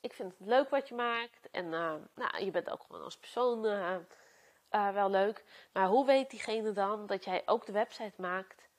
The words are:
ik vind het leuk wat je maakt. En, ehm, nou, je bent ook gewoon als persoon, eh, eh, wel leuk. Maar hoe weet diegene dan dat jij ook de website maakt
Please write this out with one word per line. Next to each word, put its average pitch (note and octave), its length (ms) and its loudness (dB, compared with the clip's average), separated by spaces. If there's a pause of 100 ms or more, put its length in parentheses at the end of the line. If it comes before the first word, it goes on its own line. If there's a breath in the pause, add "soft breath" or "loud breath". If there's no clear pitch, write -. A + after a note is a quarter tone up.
ik B3 120 -8
vind F#3+ 240 -10
het F#3+ 100 -14
leuk C4+ 220 4
wat C#4 180 0
je A#3+ 80 -12
maakt. A#3+ 560 -4
En, E3+ 220 -6
ehm, D#3+ 280 -2 (140)
nou, - 300 -4
je F#3+ 60 -4
bent F3 180 -2
ook - 140 -6
gewoon E2 200 -14
als - 140 -12
persoon, A#3 480 -2
eh, F#3+ 300 0 (720 loud breath)
eh, G3+ 240 2
wel G3 160 4
leuk. G3 340 2 (280 loud breath)
Maar F#3+ 160 4
hoe B3 180 6
weet C4+ 240 6
diegene A3 420 -2
dan G3+ 340 0
dat G3+ 180 -2
jij F#3 220 -2
ook A3+ 200 2
de G#3+ 60 -10
website G#3 500 -2
maakt F#3 460 -6 (120)